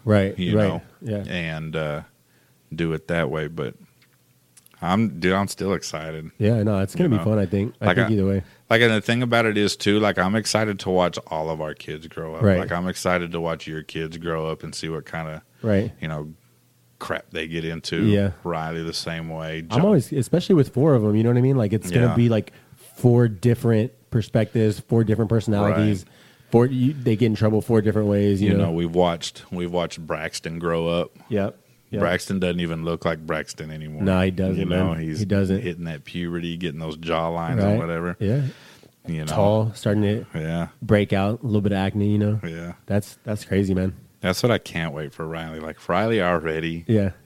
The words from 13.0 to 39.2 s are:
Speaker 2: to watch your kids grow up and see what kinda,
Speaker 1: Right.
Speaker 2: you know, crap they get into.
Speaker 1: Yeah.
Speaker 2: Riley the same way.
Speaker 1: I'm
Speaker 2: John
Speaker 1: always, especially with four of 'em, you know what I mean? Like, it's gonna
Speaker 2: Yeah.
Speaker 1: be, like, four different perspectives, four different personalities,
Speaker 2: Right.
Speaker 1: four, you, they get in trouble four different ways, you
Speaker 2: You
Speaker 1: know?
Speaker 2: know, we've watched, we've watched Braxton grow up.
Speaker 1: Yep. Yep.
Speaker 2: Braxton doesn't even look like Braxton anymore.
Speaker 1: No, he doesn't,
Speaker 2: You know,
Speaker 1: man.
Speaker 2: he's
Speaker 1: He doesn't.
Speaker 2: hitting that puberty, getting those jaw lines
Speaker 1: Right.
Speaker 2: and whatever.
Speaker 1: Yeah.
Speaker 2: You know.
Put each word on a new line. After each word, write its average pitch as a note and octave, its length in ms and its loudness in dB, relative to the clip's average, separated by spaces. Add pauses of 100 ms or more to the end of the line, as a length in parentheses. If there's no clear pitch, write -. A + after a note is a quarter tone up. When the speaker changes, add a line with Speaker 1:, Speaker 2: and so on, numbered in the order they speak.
Speaker 2:
to E2+ 80 -4
watch E2 280 -6
your D#2 160 -8
kids D#2+ 340 -8
grow D#2+ 320 -4
up D#2 140 -8
and D#2 120 -12
see D#2+ 140 -8
what D#2 160 -8
kinda, D#2+ 380 -10 (180)
Speaker 1:
Right. G#2+ 300 0 (100)
Speaker 2:
you D#2+ 60 -6
know, D#2 260 -8 (680)
crap - 320 -6
they D#2+ 160 -6
get E2 160 -6
into. E2 420 -4
Speaker 1:
Yeah. G2+ 260 4 (120)
Speaker 2:
Riley E2 400 -4
the E2 100 -8
same E2 360 -8
way. D#2+ 300 -8
Speaker 1:
I'm E2 100 -12
Speaker 2:
John A#2 120 2
Speaker 1:
always, F#3+ 300 2
especially D#3+ 440 0
with C#3 180 4
four C#3+ 220 4
of A2 100 4
'em, G#2 100 2
you A2 80 4
know A#2 60 4
what B2 80 4
I A#2+ 40 4
mean? C3+ 160 4
Like, G#2 160 2
it's F#2+ 180 -2
gonna A#2+ 160 4
Speaker 2:
Yeah. - 80 0
Speaker 1:
be, A#2+ 140 6
like, A2 220 0 (440)
four A#2+ 340 6
different A2+ 640 2 (180)
perspectives, A2 720 2
four A#2 240 2
different G#2+ 240 2
personalities, G#2 760 2
Speaker 2:
Right. - 80 -20 (380)
Speaker 1:
four, A#2 140 6
you, B2+ 280 2
they A#2+ 220 0
get A#2 120 4
in G#2+ 80 2
trouble G#2+ 260 2
four A2+ 200 2
different G#2 280 2
ways, G2+ 320 4
you G2+ 100 4
Speaker 2:
You - 60 4
Speaker 1:
know? - 80 4
Speaker 2:
know, E2 60 0
we've E2 220 -2
watched, E2+ 580 0
we've F2 200 -6
watched E2+ 340 -4
Braxton E2 540 -8
grow E2 280 -2
up. E2+ 240 -2 (180)
Speaker 1:
Yep. G2+ 280 -4 (320)
Yep. A2 100 -4
Speaker 2:
Braxton F#2+ 400 0
doesn't F2 200 0
even E2 240 -4
look E2 220 -4
like E2 200 -2
Braxton D#2 440 -8
anymore. D#2 320 -10
Speaker 1:
No, F#2+ 200 2
he F#2+ 100 2
doesn't, F#2 260 -2
Speaker 2:
You F#2+ 80 -2
know, F2+ 280 0
Speaker 1:
man. D#2+ 100 -4
Speaker 2:
he's D#2+ 160 -4
Speaker 1:
He G#2+ 60 -2
doesn't. G2 360 0
Speaker 2:
hitting F2 240 -6
that D#2+ 200 -10
puberty, E2+ 520 -6
getting E2 220 -6
those D#2+ 180 -8
jaw E2 320 -2
lines E2+ 320 -2
Speaker 1:
Right. G2 100 4
Speaker 2:
and A2 80 2
whatever. E2+ 400 -4
Speaker 1:
Yeah. A2+ 220 0 (640)
Speaker 2:
You E2 120 -4
know. D#2 60 -6